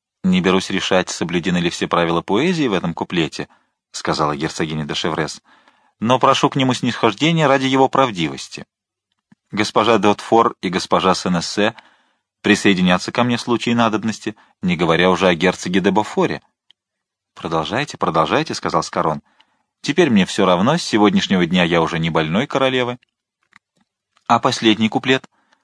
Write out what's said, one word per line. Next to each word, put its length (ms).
«Не 180
берусь 280
решать, 400
соблюдены 480
ли 120
все 180
правила 340
поэзии 460
в 60
этом 200
куплете», — 540
сказала 440
герцогиня 480
де 100
Шеврес, 480
«но 200
прошу 300
к 80
нему 160
снисхождения 720
ради 180
его 220
правдивости. 800
Госпожа 460
Дотфор 640
и 60
госпожа 480
Сенессе 600
присоединятся 720
ко 100
мне 140
в 40
случае 340
надобности, 600
не 140
говоря 340
уже 180
о 60
герцоге 460
де 120
Бофоре». 500
«Продолжайте, 640
продолжайте», — 580
сказал 280
Скарон. 380
«Теперь 280
мне 160
все 200
равно, 320
с 60
сегодняшнего 640
дня 180
я 180
уже 180
не 100
больной 380
королевы». 520
«А 120
последний 500
куплет?» 400